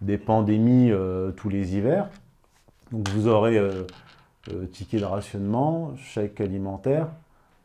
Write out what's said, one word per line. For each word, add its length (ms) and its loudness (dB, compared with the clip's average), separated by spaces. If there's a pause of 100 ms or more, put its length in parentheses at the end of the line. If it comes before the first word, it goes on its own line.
des 160 -2
pandémies, 760 4
euh, 420 -2
tous 180 -6
les 260 -2
hivers. 320 0 (840)
Donc 200 -6
vous 180 2
aurez, 300 4
euh, 280 0 (640)
euh, 140 -8
ticket 340 -6
de 60 0
rationnement, 920 -4
chèque 440 -6
alimentaire, 680 -2 (560)